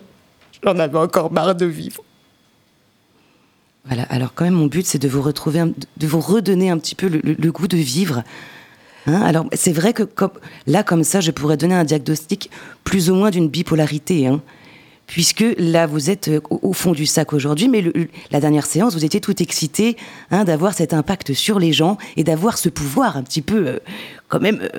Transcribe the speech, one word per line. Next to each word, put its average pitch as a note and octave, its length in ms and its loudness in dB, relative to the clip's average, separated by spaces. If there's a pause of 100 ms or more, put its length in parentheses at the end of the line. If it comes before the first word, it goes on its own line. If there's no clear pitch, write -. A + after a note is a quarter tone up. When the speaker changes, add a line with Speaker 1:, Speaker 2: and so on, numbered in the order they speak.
(640)
Speaker 1:
j'en F#3 160 2
avais D#3+ 180 0
encore E3 340 2
marre E3 220 2
de F3 140 0
vivre. D#3+ 340 -8 (1800)
Speaker 2:
Voilà, C3 240 -4
alors B2+ 240 -2
quand E3 120 -2
même, F3+ 100 2
mon D#3+ 100 4
but, D3+ 220 -2
c'est - 100 -2
de C#3 100 0
vous C3+ 140 0
retrouver, D3 380 -2
un... E3+ 80 2
de - 400 -6
vous E3 120 2
redonner F#3 520 2
un E3 80 0
petit - 160 -8
peu F#3+ 120 -4
le, D#3+ 160 0
le, D3+ 140 0
le D#3+ 140 0
goût E3+ 160 -4
de F3+ 100 0
vivre. C#3+ 460 -2 (840)
Hein, E3 160 2
alors, D#3+ 320 2
c'est - 200 0
vrai E3+ 200 2
que A3+ 80 -2
comme... G3 300 -2 (340)
là, A2 160 2
comme E3 220 2
ça, F#3+ 160 2
je E3 100 2
pourrais D3+ 280 0
donner E3+ 180 2
un F3 80 4
diagnostic D3+ 680 -2 (340)
plus F3+ 280 2
ou F#3 40 4
moins G3+ 140 4
d'une F3 180 2
bipolarité, D3+ 800 2
hein, C#3 140 2 (640)
puisque - 360 0 (140)
là, E3 300 2
vous D3 220 -2
êtes, G3 180 -2
euh, D#3 120 2 (100)
au, E3 120 -2
au F#3+ 120 0
fond F3+ 180 0
du D3+ 160 0
sac D#3 260 0
aujourd'hui, D3 340 2
mais A#3 140 4
le, E3+ 120 0
le, E3+ 140 -2 (220)
la D3 100 0
dernière D3+ 280 2
séance, G#3 260 2
vous D#3+ 100 -2
étiez D#3+ 160 0
tout G3+ 220 -2
excité, G#3 560 0 (320)
hein, F#3 140 2
d'avoir E3+ 300 2
cet E3 200 0
impact D#3 400 -2
sur G#3 240 0
les E3 160 2
gens D#3+ 240 2 (180)
et D#3+ 80 0
d'avoir E3 360 0
ce F3 100 0
pouvoir D3+ 480 -2
un C3+ 60 -4
petit D3+ 180 -6
peu, G3 260 0
euh, B2+ 120 -6 (500)
quand - 100 -2
même, G3 220 0
euh, F#2+ 180 -6